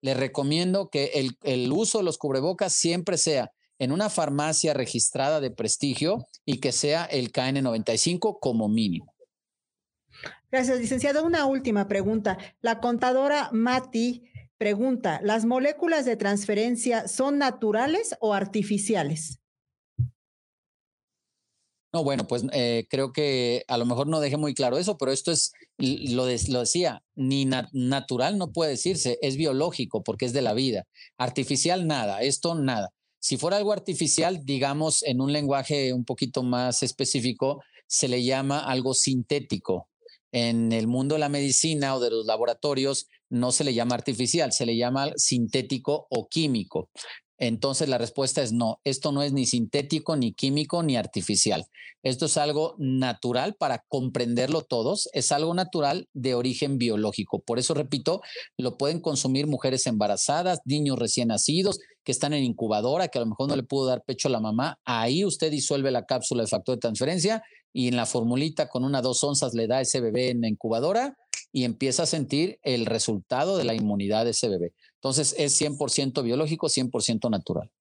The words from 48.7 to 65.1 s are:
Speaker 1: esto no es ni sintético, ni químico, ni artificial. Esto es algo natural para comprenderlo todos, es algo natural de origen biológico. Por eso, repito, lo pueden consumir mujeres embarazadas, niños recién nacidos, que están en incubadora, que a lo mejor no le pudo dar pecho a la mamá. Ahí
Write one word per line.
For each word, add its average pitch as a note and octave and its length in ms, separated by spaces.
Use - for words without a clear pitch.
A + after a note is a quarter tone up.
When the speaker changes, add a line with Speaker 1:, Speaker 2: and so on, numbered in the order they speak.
Speaker 1:
esto C#3 260
no C#3+ 120
es C#3+ 100
ni C3+ 140
sintético, C#3+ 680
ni A#2+ 180
químico, D3+ 480
ni C3+ 160
artificial. - 680
Esto C3 240
es - 100
algo D3+ 420
natural C3 800
para C3 300
comprenderlo B2+ 720
todos, C3 540
es C3+ 180
algo D#3+ 220
natural F3 580
de B2+ 220
origen C3 420
biológico. G#2+ 640
Por A#2 180
eso, C3 140
repito, D3 480
lo B2+ 180
pueden D#3 240
consumir C#3 460
mujeres C3+ 400
embarazadas, C3+ 800
niños C#3 320
recién A#2 300
nacidos, F3 520
que C#3+ 80
están D3 220
en C#3 100
incubadora, A#2+ 640
que - 100
a A#2+ 40
lo A2+ 60
mejor C3 200
no C#3+ 80
le C3+ 60
pudo C3+ 240
dar B2+ 180
pecho C3+ 240
a - 20
la A#2+ 80
mamá. A2 460
Ahí B2 400